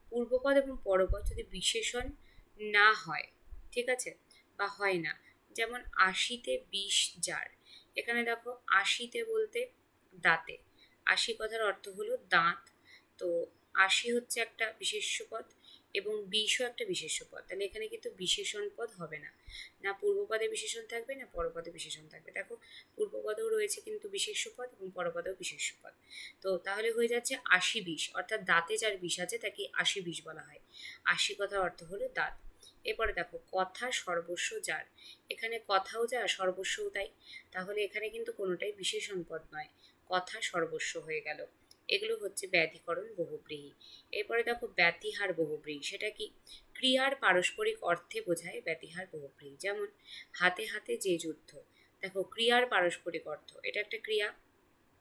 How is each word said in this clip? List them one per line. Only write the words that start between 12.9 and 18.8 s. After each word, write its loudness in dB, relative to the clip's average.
তো 0
আশি 6
হচ্ছে 0
একটা -2
বিশেষ্য -2
পদ -6
এবং -2
বিষও 2
একটা -4
বিশেষ্য -4
পদ। -12
তাহলে -4
এখানে -6
কিন্তু -10
বিশেষণ -2
পদ -4